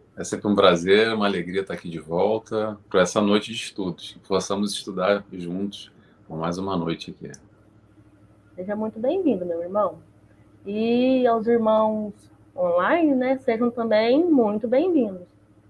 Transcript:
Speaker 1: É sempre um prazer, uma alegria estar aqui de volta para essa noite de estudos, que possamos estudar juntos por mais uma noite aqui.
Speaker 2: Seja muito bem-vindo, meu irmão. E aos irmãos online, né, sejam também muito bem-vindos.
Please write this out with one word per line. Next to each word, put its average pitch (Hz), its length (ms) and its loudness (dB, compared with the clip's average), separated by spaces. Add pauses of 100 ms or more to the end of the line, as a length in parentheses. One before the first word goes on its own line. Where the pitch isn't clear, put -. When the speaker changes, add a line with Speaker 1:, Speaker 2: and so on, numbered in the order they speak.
(160)
Speaker 1:
É 92 80 -10
sempre 101 240 -6
um 104 60 4
prazer, 95 580 4
uma 107 140 0
alegria 92 360 -4
estar 95 120 -8
aqui 87 160 -12
de 82 100 -10
volta 107 760 -2 (100)
para 95 140 2
essa 90 180 0
noite 104 280 2
de 110 100 -12
estudos, - 540 -8
que - 160 -20
possamos 98 460 -2
estudar 98 600 -2
juntos 92 580 -8 (360)
por 80 100 -12
mais 87 220 -4
uma 98 180 -4
noite 82 320 -6
aqui. 78 220 -16 (1200)
Speaker 2:
Seja 190 200 -8
muito 220 240 -6
bem-vindo, 262 440 0
meu 170 200 -4
irmão. 180 340 -2 (680)
E 240 580 2
aos 226 220 2
irmãos 220 680 2 (420)
online, 202 600 2
né, 254 240 0
sejam 233 320 0
também 233 520 2
muito 233 440 2
bem-vindos. 247 580 0 (440)